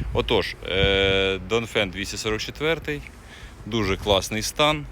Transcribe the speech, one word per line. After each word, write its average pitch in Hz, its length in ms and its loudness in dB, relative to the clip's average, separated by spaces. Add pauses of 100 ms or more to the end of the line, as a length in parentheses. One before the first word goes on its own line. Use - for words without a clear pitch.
(120)
Отож, 113 440 2 (120)
е, 98 800 4
Dongfeng 110 420 2
двісті 95 260 -6
сорок 107 240 -2
четвертий. 147 640 -4 (640)
Дуже 104 300 0
класний 104 460 2
стан. 151 500 2